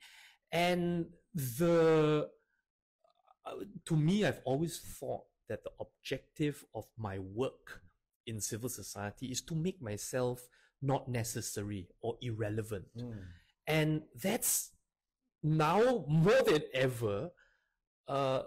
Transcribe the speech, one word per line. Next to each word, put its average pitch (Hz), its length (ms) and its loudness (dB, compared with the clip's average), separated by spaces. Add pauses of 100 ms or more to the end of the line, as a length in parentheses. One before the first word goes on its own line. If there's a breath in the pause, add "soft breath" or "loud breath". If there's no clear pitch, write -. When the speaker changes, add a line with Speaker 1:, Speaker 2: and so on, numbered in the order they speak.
(520 loud breath)
Speaker 1:
And 175 540 2 (280)
the, 156 920 6 (1200)
uh, - 60 -10 (340)
to 170 100 0
me, 175 300 2
I've 127 180 -2
always 147 360 -2
thought - 460 -10 (220)
that - 160 -8
the - 160 -10
objective - 920 -6
of 110 120 -8 (120)
my 101 220 -6
work 98 640 -6 (460)
in 110 120 -6
civil 117 300 -6
society 104 580 -10
is 127 140 -6
to - 140 -8
make 165 260 -4
myself 123 680 -4 (340 soft breath)
not 135 260 -2
necessary 104 800 -4 (140)
or 113 200 -4
irrelevant. 107 640 -4 (100)
Speaker 2:
Mm. 117 260 -10 (440 loud breath)
Speaker 1:
And 156 360 2 (200)
that's - 500 -2 (720)
now 165 680 2
more 170 360 8
than 156 180 4 (120)
ever, 127 580 0 (760 soft breath)
uh, 135 400 0